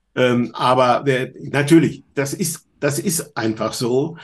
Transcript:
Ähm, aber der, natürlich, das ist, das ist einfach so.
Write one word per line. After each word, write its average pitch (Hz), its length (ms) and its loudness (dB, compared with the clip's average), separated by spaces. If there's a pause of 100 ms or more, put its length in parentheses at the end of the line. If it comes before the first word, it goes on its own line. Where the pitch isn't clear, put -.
(160)
Ähm, 123 380 0
aber 127 520 2
der, 131 260 -2 (200)
natürlich, 143 520 4 (120)
das - 180 -2
ist, - 340 -6 (120)
das 143 200 -2
ist - 380 -4
einfach 110 360 -2
so. 135 500 -2